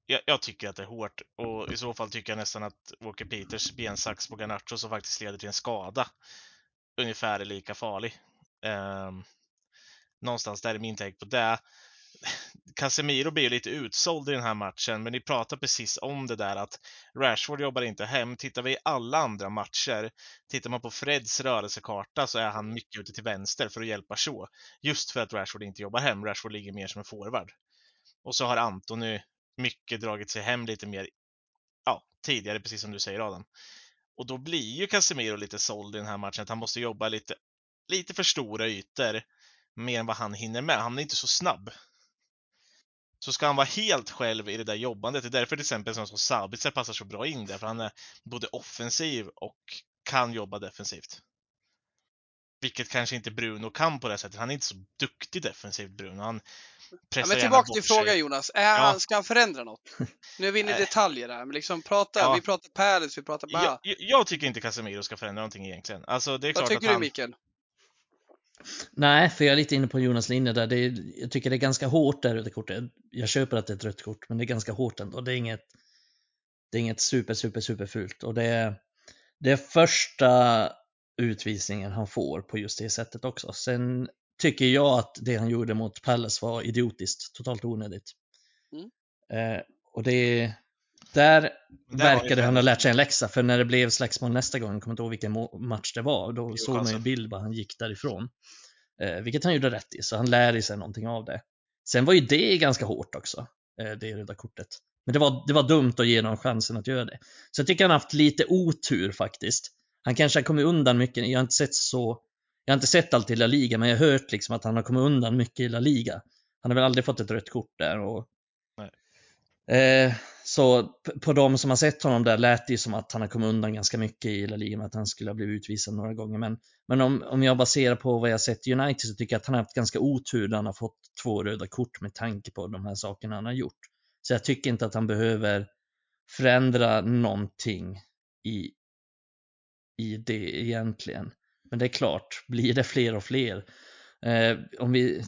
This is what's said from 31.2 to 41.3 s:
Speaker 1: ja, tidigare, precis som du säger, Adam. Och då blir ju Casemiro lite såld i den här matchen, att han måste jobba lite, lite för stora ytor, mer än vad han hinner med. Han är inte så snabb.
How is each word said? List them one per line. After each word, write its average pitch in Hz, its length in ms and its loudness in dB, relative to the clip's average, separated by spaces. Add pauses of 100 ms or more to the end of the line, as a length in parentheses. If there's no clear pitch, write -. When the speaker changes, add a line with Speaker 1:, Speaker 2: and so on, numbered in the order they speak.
Speaker 1:
ja, - 180 -2 (220)
tidigare, 107 360 -4
precis 107 200 -12
som 107 120 -12
du 101 60 -8
säger, 98 220 -6
Adam. 95 240 -8 (720)
Och 123 100 -12
då 127 120 -8
blir 135 400 -6
ju 196 80 -4
Casemiro 131 500 0
lite 104 220 -10
såld 104 360 -8
i 107 40 -10
den 104 80 -10
här 104 120 -8
matchen, 101 240 -10
att 98 60 -12
han 113 100 -6
måste 113 220 -8
jobba 110 280 -4
lite, 107 260 -8 (540)
lite 180 260 -6
för - 80 -4
stora 113 460 -2
ytor, 110 540 -4 (540)
mer 120 240 -4
än 117 60 -6
vad 113 100 -4
han 104 180 -8
hinner 113 280 -8
med. 151 140 0
Han 120 220 -4
är 147 40 -4
inte - 140 -6
så 127 100 -6
snabb. 117 440 -2 (1500)